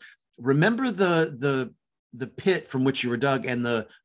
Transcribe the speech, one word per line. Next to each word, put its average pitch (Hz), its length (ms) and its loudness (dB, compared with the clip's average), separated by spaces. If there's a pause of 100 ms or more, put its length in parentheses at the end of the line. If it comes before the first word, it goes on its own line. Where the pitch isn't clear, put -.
(400)
"Remember 185 500 2
the, 170 480 2
the, 131 340 -2 (420)
the 120 140 -8
pit - 400 -2
from 131 160 -2
which 135 220 0
you 123 40 -2
were 120 60 0
dug 131 300 0
and 120 200 -2
the, 117 220 -2 (180)